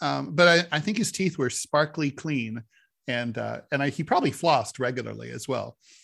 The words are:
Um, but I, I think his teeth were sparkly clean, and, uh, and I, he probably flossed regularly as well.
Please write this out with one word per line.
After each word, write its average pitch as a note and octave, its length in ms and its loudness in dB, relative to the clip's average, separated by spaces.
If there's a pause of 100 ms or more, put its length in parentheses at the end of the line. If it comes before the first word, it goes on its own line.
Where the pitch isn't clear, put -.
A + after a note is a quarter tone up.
Um, C#3+ 340 -2
but E3+ 360 8
I, D3+ 60 2
I - 40 0
think G#3 160 -2
his A#3 140 0
teeth F#3+ 260 -2
were B2+ 120 0
sparkly D3+ 640 0
clean, A#2 500 -6 (460)
and, A#2+ 300 -4
uh, A2+ 240 -6 (100)
and C#3 100 0
I, C#3+ 80 0
he D3+ 140 -2
probably C4+ 280 2
flossed C#3+ 460 2
regularly A#2 540 -6
as A#2+ 160 -12
well. A#2 300 -6 (260)